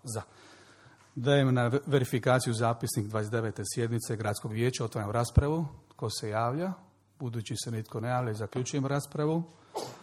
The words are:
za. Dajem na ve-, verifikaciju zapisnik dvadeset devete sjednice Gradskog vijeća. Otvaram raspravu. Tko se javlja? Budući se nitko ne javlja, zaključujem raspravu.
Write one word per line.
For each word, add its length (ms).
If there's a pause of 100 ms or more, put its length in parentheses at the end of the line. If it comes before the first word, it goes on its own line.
za. 200 (920)
Dajem 400
na 120
ve-, 200
verifikaciju 680
zapisnik 520
dvadeset 260
devete 300 (120)
sjednice 420
Gradskog 360
vijeća. 320
Otvaram 260
raspravu. 560 (220)
Tko 220
se 180
javlja? 440 (460)
Budući 360 (100)
se 60
nitko 300
ne 80
javlja, 260
zaključujem 520
raspravu. 560 (600)